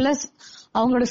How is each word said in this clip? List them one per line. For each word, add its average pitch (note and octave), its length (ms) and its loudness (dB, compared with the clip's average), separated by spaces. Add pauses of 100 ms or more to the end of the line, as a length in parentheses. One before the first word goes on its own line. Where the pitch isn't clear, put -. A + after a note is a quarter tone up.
பிளஸ் C4+ 220 0 (520)
அவங்களோட B3 360 0